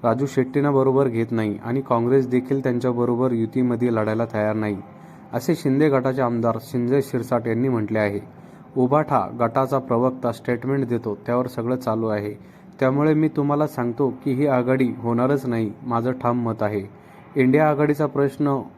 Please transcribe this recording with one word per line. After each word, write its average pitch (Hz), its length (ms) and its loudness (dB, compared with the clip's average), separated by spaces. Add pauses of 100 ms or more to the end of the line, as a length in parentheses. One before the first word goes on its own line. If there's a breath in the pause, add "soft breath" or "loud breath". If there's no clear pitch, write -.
राजू 123 220 2
शेट्टींना 135 460 0
बरोबर 135 360 4
घेत 113 240 -2
नाही 110 340 0
आणि 127 160 -2
काँग्रेस 127 460 2
देखील 127 360 0
त्यांच्याबरोबर 123 680 0
युतीमध्ये 120 640 0
लढायला 110 320 0
तयार 107 300 -2
नाही, 107 220 -2 (560 loud breath)
असे 135 220 0
शिंदे 147 340 2
गटाचे 131 320 0
आमदार 117 360 0
संजय 123 440 -2
शिरसाट 120 460 -2
यांनी 117 220 0
म्हटले 107 300 0
आहे. 101 200 0 (580 loud breath)
उभाठा 143 420 2 (200)
गटाचा 131 400 0
प्रवक्ता 123 520 0
स्टेटमेंट 127 560 -2
देतो, 110 380 -4
त्यावर 123 220 0
सगळं 120 280 -4
चालू 113 320 -2
आहे. 104 260 -4 (460 loud breath)
त्यामुळे 143 340 2
मी 156 140 2
तुम्हाला 147 400 0
सांगतो 123 420 -2 (140)
की 139 100 -2
ही 143 140 0
आघाडी 127 500 2
होणारच 123 480 0
नाही, 113 260 -2 (120)
माझं 120 280 -2
ठाम 120 320 0
मत 110 200 -2
आहे. 104 180 -2 (540 loud breath)
इंडिया 147 340 4
आघाडीचा 147 360 2
प्रश्न 139 560 0 (160)